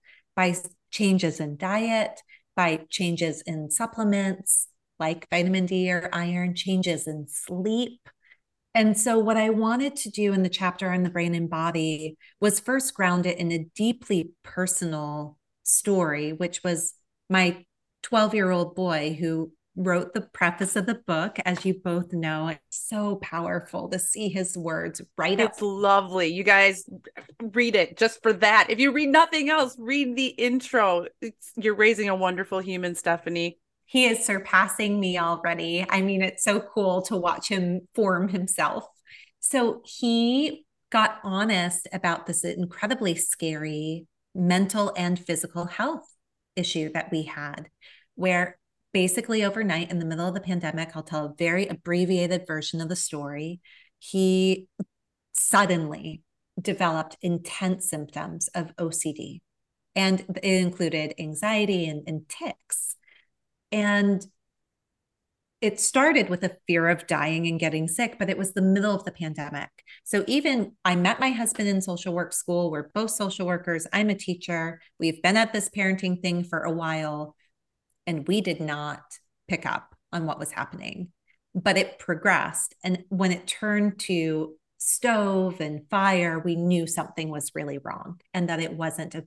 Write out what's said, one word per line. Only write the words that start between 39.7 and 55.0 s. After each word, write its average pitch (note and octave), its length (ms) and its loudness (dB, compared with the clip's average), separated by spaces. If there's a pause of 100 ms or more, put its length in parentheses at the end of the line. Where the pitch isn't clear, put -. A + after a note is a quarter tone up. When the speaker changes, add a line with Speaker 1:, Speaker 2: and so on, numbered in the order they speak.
Speaker 1:
he A#3+ 800 0 (260)
got - 320 4
honest F#3+ 720 0
about F3+ 340 -2
this - 160 -2
incredibly F3+ 720 -2
scary D#3 920 -4 (260)
mental F#3+ 600 2
and F3+ 200 0
physical E3+ 500 -6
health C4+ 460 -6 (440)
issue E3 380 -2
that - 180 -4
we D#3+ 120 -2
had, D3 440 -12 (480)
where F3+ 420 0 (340)
basically G3+ 520 2
overnight G3 480 -2
in F3 80 -2
the E3 60 -4
middle D#3+ 200 -4
of F3+ 80 -2
the G3 60 -4
pandemic, E3 560 -4
I'll D#3 80 -8
tell D3+ 220 -4
a D3 120 -10
very E3+ 300 2
abbreviated F3 760 0
version D#3 360 -4
of D#3+ 80 -6
the F3+ 80 -4
story, D3 640 -6 (400)
he F#3+ 640 2 (640)